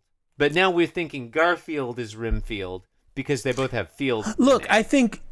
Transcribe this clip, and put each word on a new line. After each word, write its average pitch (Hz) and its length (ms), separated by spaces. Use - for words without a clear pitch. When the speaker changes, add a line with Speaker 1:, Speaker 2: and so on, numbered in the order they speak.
Speaker 1:
But 147 160
now 185 180
we're 170 160
thinking 143 420
Garfield 156 680
is 110 160
Renfield 107 720
because 139 280
they 131 80
both 131 200
have 107 200
field 120 360
in 214 100
Speaker 2:
Look, 254 260
Speaker 1:
it. - 80
Speaker 2:
I 220 100
think 247 400